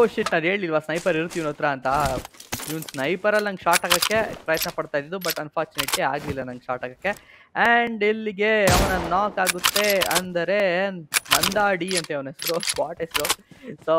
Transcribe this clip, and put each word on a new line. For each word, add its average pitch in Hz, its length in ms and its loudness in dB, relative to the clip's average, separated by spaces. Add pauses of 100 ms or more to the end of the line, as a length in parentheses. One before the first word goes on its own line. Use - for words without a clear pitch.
(140)
shit, 214 180 -2
ನಾನ್ 165 180 2
ಹೇಳಿಲ್ವಾ 175 360 0
sniper 170 340 0
ಇರುತ್ತೆ 170 200 -4
ಇವ್ನ 151 120 -2
ಹತ್ರ 151 140 -2 (100)
ಅಂತ? 131 120 -4 (840)
ಇವ್ನ್ 156 200 -6
ಸ್ನೈಪರಲ್ಲಿ 196 580 0
ನಂಗೆ 190 180 -8
shot 175 200 4
ಆಗಕ್ಕೆ 190 320 2 (280)
ಪ್ರಯತ್ನ 160 300 -2
ಪಡ್ತಾ 151 240 -4
ಇದ್ದಿದ್ದು, 160 260 -8
but 160 180 -2
unfortunately 160 680 -4
ಆಗ್ಲಿಲ್ಲ 143 380 -4
ನಂಗೆ 123 200 -12
shot 127 200 -4
ಆಗಕ್ಕೆ. 180 240 -6 (560)
And 233 420 2
ಇಲ್ಲಿಗೆ 214 420 0 (220)
ಅವನ 190 180 4 (220)
ನಾಕ್ 202 300 0
ಆಗುತ್ತೆ 180 420 0 (320)
ಅಂದರೆ 180 420 0 (720)
ನಂದಾಡಿ 196 560 2 (120)
ಅಂತ 160 180 -6
ಅವನ 135 160 -8
ಹೆಸರು, 170 240 -4 (220)
bot 151 240 -6
ಹೆಸರು. - 220 -4 (600)
So 160 120 4